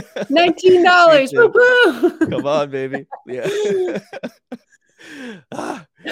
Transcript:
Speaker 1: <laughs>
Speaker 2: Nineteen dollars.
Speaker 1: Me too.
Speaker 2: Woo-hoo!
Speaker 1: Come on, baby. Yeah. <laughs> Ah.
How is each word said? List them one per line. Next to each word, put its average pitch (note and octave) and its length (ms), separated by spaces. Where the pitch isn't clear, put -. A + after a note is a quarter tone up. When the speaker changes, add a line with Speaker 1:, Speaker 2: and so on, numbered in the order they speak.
Speaker 1:
<laughs> - 240
Speaker 2:
Nineteen F4 540
dollars. D#4+ 480
Speaker 1:
Me - 80
too. A#4 160
Speaker 2:
Woo-hoo! A4 760
Speaker 1:
Come C3 160
on, C#3+ 240
baby. C3+ 360
Yeah. B2 240
<laughs> G4+ 500
Ah. - 340